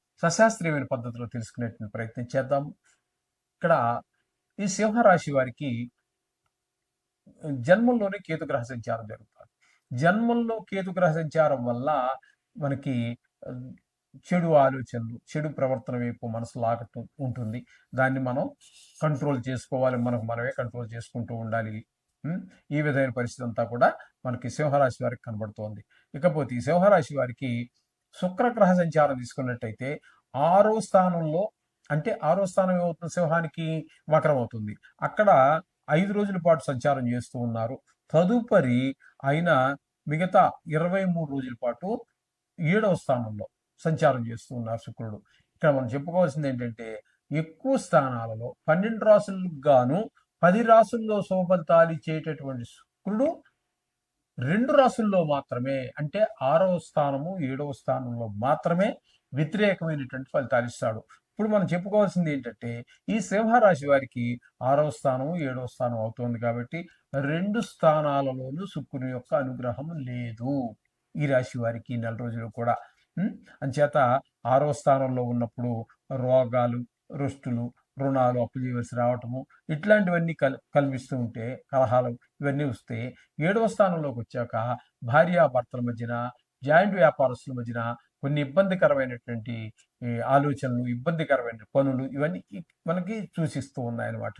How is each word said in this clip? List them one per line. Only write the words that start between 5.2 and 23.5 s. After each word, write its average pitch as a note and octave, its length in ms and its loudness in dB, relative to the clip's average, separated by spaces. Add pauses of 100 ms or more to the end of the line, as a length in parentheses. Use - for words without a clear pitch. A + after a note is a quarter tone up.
వారికి B2+ 600 -2 (1600)
జన్మంలోనే G3 680 2 (100)
కేతు D#3+ 180 -4
గ్రహ C3+ 160 -2
సంచారం A#2 460 -8
జరుగుతుంది. - 420 -20 (500)
జన్మంలో A3+ 600 0
కేతు F#3+ 320 -8
గ్రహ F3+ 200 2
సంచారం D3+ 540 0
వల్ల B2+ 440 -2 (480)
మనకి, B2+ 600 -4 (300)
ఆ, B2+ 240 -12 (440)
చెడు E3+ 380 0
ఆలోచనలు, B2+ 680 2 (180)
చెడు D3+ 100 -4
ప్రవర్తన C3 500 -4
వైపు A#2+ 300 -6
మనసు A2+ 320 -8
లాగటం A#2 480 -4 (120)
ఉంటుంది. A#2+ 460 -8 (300)
దాన్ని C3 240 2
మనం C3 300 -2 (540)
కంట్రోల్ C#3+ 460 0
చేసుకోవాలి, B2+ 480 -2
మనకు A#2+ 240 0
మనమే A#2 360 -4
కంట్రోల్ A#2+ 360 -8
చేసుకుంటూ A#2 420 -10
ఉండాలి. A2 500 -6 (400)
ఉం? F3 240 -6 (220)
ఈ D3 100 0
విధమైన C3+ 280 0
పరిస్థితి A#2+ 340 -6
అంతా A#2+ 200 -4